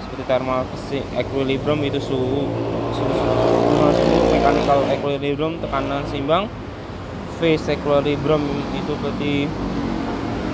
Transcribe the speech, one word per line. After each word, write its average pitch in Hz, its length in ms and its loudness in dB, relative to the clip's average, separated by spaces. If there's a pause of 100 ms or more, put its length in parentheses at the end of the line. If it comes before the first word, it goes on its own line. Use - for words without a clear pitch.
seperti - 240 -8
thermal 127 400 0
kesi-, - 480 -6
equilibrium 135 720 0
itu 139 160 -2
suhu, 135 400 0 (480)
suhu, - 240 0
suhu, 58 800 4
suhu, 58 240 4 (160)
mechanical 139 560 4
equilibrium 143 720 -2
tekanan 139 480 -2
seimbang, 156 400 0 (880)
phase 156 320 2
equilibrium 147 720 2 (320)
itu 139 240 -4
berarti 143 480 -2 (1040)